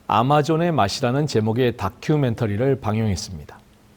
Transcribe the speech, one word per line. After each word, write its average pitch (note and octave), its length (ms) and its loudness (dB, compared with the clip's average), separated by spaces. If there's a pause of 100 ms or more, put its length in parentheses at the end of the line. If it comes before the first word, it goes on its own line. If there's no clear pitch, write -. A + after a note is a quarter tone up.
아마존의 D3 640 2
맛이라는 C3 560 0
제목의 A2+ 500 0
다큐멘터리를 B2 1000 -2
방영했습니다. G#2+ 800 -4 (380)